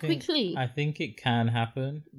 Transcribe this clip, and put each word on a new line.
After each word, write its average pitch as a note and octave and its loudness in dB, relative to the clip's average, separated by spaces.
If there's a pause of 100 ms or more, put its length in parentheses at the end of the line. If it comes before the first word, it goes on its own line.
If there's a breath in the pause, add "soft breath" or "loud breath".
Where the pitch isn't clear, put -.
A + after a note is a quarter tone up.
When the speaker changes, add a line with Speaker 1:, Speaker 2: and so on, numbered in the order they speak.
(260)
Speaker 1:
quickly. B3+ 0
Speaker 2:
I C3 0
think D3 -2
it C#3+ -4
can A#2 2
happen C3 -2 (160)